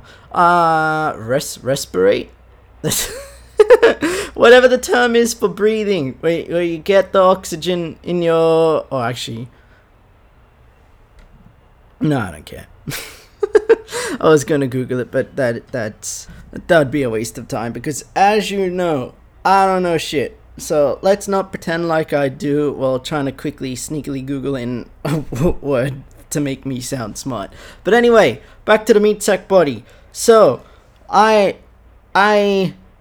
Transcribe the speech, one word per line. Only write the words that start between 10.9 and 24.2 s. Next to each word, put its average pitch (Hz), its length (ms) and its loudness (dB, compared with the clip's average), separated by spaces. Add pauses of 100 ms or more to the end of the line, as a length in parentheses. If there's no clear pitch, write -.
no, 147 200 0
I 98 120 -4
don't 76 140 -18
care. - 220 -18 (200)
<laughs> - 1300 -2
I - 80 2
was 156 160 4
gonna 143 220 0
Google 127 340 -4
it, 117 100 -8
but 131 260 -4
that, 120 320 -4
that's, - 600 -10 (240)
that - 260 2
would 139 120 2
be 143 120 -2
a 127 60 -2
waste 113 300 -6
of 117 100 -16
time, 117 240 -6
because 123 320 -10 (100)
as 196 360 2
you 190 200 -2
know, 170 440 -2 (300)
I 190 220 4
don't 185 160 2
know 170 140 0
shit. 151 420 -4 (200)
So 143 420 0
let's 196 260 0
not 196 260 -4
pretend 170 360 -4
like 160 240 -2
I 143 160 0
do 143 440 -2
while 131 260 -2
trying 139 260 -6
to 135 80 -6
quickly, 135 420 -10
sneakily 135 500 -10